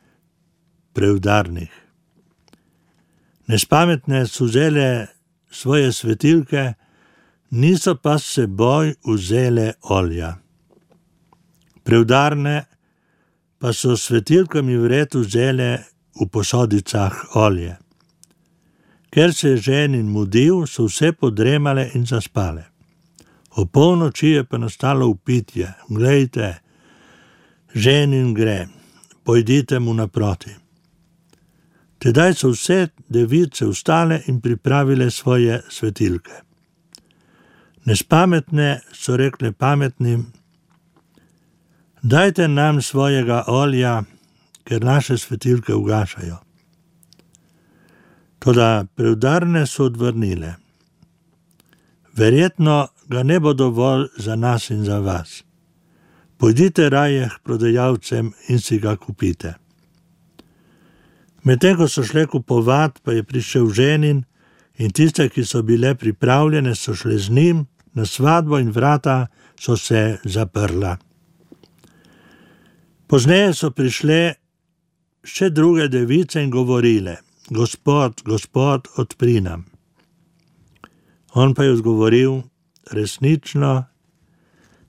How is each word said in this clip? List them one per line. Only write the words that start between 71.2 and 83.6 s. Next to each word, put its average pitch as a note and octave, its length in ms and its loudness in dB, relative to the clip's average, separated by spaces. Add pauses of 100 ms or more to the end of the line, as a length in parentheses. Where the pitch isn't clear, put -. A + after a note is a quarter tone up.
Pozneje E3+ 460 4
so D3 180 -4
prišle D#3 600 0 (920)
še - 260 -2
druge D#3+ 380 2
device C3 560 0
in C#3 60 -2
govorile: A#2+ 680 0 (320)
"Gospod, A#2+ 760 -2
Gospod, B2+ 640 -2 (100)
odpri A#2+ 440 -2
nam." F2 240 -8 (1700)
On C3 200 4
pa C#3 100 0
je C3+ 80 4
odgovoril: A#2 720 2 (500)
"Resnično, C3+ 920 -2 (1040)